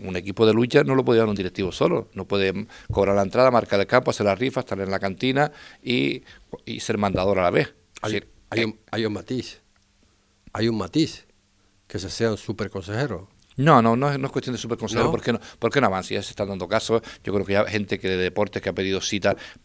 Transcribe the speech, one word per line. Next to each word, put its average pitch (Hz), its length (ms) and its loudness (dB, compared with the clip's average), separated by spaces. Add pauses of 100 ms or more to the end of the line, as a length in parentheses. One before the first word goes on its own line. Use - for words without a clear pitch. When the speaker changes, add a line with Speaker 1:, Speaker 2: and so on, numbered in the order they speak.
Speaker 1:
Un 92 120 -6
equipo 98 300 0
de 107 80 6
lucha 123 300 4
no 135 100 2
lo 131 100 2
puede 123 140 4
llevar 113 100 4
un 101 80 -2
directivo 92 340 -4
solo, 147 440 0
no 95 100 -8
puede 98 420 0 (240)
cobrar 98 240 2
la 101 80 2
entrada, 113 280 4
marcar 104 280 2
el 98 80 2
campo, 123 240 2
hacer 113 140 -2
la 98 120 2
rifa, 127 240 -4
estar 98 200 -8
en 95 100 -4
la 95 100 -2
cantina 131 520 0 (300)
y, 131 400 -2 (420)
y 117 160 -10
ser 110 180 -4
mandador 95 400 0
a 90 40 2
la 87 80 4
vez. 131 240 0 (280)
Speaker 2:
Hay, 107 140 -4
Speaker 1:
Es 101 40 -2
decir, - 80 -20 (220)
Speaker 2:
hay 110 140 0
un, 110 60 -4
Speaker 1:
eh, 107 80 -18 (140)
Speaker 2:
hay 110 140 -2
un 107 60 -2
matiz, - 480 -8 (920)
hay 113 160 0
un 113 100 0
matiz, 101 480 -2 (600)
que - 120 -8
se 87 120 -8
sea 113 200 0
un 101 80 -4
superconsejero. 101 880 -6 (280)
Speaker 1:
No, 135 260 6
no, 113 140 4
no 139 120 0
es, 143 120 -2
no 135 60 -4
es - 60 -8
cuestión 127 220 -4
de 107 80 -8
superconsejero, 117 440 -2
Speaker 2:
¿No? - 40 2
Speaker 1:
¿por 113 100 -2
qué 123 120 -2
no? 110 80 -2 (180)
¿Por 113 140 0
qué 139 80 4
no 113 80 4
avanza? 92 260 -2
Ya 101 80 -2
se - 80 -12
están 101 180 -4
dando 90 200 -6
casos, 110 340 0 (220)
yo - 80 2
creo 101 120 4
que 98 100 0
ya 107 100 4
gente 101 340 -2
que 95 100 -4
de 92 80 2
deportes 95 460 -2
que 98 60 -2
ha 92 40 -2
pedido 95 280 -2
cita 98 360 0 (280)